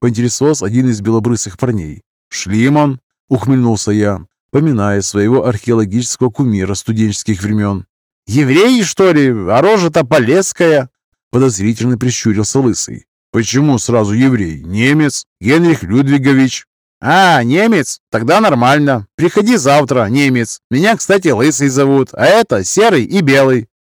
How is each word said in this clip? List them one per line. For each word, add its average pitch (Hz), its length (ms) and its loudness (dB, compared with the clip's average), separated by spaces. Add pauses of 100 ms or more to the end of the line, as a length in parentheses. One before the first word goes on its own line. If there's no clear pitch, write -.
поинтересовался 120 640 -2
один 127 220 0
из 110 120 -2
белобрысых 110 580 -2
парней. 90 440 -6 (280)
«Шлиман», 131 720 0 (280)
ухмыльнулся 120 640 0
я, 104 320 -2 (260)
поминая 104 520 0
своего 110 440 0
археологического 117 840 -2
кумира 101 440 -2
студенческих 110 680 -4
времён. 104 440 -4 (400)
«Еврей, 151 560 2
что 185 300 2
ли? 143 160 2
А 107 320 0
рожа-то 170 440 2
полесская?» 151 880 0 (400)
подозрительно 117 680 0
прищурился 113 640 -2
Лысый. - 460 -4 (240)
«Почему 127 480 0
сразу 107 360 0
еврей? 107 480 0
Немец, 135 640 -2 (140)
Генрих 156 420 0
Людвигович». 135 840 0 (320)
«А, 165 440 2
немец? 170 580 0 (100)
Тогда 123 300 0
нормально. 139 680 2 (100)
Приходи 208 400 2
завтра, 139 500 2
немец. 127 540 0 (100)
Меня, 190 260 0
кстати, 190 320 0
Лысый 139 400 0
зовут, 139 460 0
а 110 100 -2
это 156 400 2
Серый 185 400 2
и 196 160 -2
Белый». 135 480 2 (180)